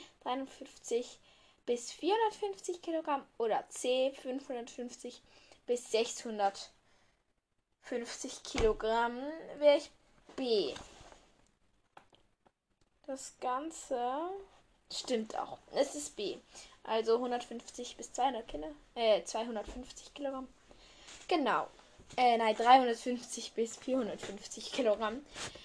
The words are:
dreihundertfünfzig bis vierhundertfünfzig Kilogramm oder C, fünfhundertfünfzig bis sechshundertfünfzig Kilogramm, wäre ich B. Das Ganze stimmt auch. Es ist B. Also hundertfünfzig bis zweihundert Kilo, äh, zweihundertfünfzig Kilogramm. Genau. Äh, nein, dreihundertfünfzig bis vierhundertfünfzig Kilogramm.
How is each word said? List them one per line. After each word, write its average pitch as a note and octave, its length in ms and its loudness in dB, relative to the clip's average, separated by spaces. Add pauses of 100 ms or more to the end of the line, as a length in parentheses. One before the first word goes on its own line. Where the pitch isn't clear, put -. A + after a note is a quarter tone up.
(220)
dreihundertfünfzig C4 960 -6 (480)
bis A#3+ 260 -2
vierhundertfünfzig G4+ 880 0
Kilogramm D#4+ 420 -2 (160)
oder A3 300 0
C, C4 540 0
fünfhundertfünfzig B3 960 -8 (460)
bis B3 240 0
sechshundertfünfzig - 2500 -4
Kilogramm, A3+ 720 2 (400)
wäre D4 180 10
ich - 140 0 (460)
B. G#3+ 380 2 (2250)
Das - 340 -10
Ganze C4+ 920 -2 (600)
stimmt A3 460 -4
auch. - 220 -6 (140)
Es C#4 220 0
ist D4 220 -10
B. F#3+ 220 -4 (460)
Also A3+ 340 2
hundertfünfzig A#3+ 800 -6
bis - 160 -12
zweihundert B3 360 0
Kilo, D4+ 260 -8 (200)
äh, A3 280 4
zweihundertfünfzig A3+ 920 -8
Kilogramm. C4+ 340 -6 (800)
Genau. A3+ 400 4 (480)
Äh, B3 200 6
nein, A3 180 4
dreihundertfünfzig A#3+ 1000 6
bis A3+ 240 -2
vierhundertfünfzig G#3+ 960 -4
Kilogramm. A3+ 520 0 (400)